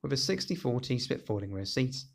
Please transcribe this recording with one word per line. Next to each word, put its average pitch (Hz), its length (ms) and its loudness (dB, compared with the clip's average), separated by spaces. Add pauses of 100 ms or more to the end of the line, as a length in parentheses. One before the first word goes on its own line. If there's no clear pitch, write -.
with 139 120 0
a 139 40 4
sixty 190 380 0
forty 127 460 2
split - 260 -2
folding 98 260 0
rear 95 120 -2
seat. 131 320 0 (180)